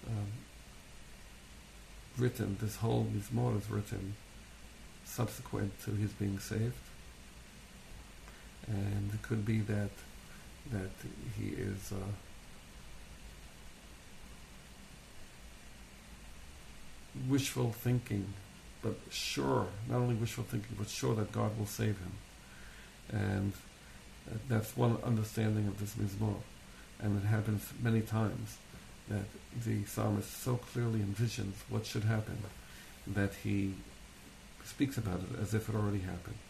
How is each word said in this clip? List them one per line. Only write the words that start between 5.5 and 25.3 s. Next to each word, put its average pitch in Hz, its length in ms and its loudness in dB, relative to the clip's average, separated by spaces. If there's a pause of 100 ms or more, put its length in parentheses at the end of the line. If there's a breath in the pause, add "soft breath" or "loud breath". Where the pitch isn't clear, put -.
to 107 80 0
his 104 200 4
being 101 260 2
saved. 110 360 2 (1900 loud breath)
And 101 460 2
it 107 80 0
could 107 240 2
be 110 140 6
that, 104 280 2 (840 loud breath)
that 95 200 0 (480)
he 101 140 0
is, 98 380 -2
uh, 101 60 -2 (4000)
wishful 127 460 6
thinking, 107 640 4 (480)
but 104 140 2 (120)
sure, 135 600 4 (200)
not 120 80 4
only 123 200 6
wishful 107 280 0
thinking, 104 340 -2
but 104 120 0
sure 127 240 4
that 107 180 2
God 110 260 4
will 107 60 4
save 107 320 2
him. 92 160 -4 (1000 loud breath)
And 98 440 4 (960 loud breath)
that's 110 260 4
one 120 260 6
understanding 107 640 4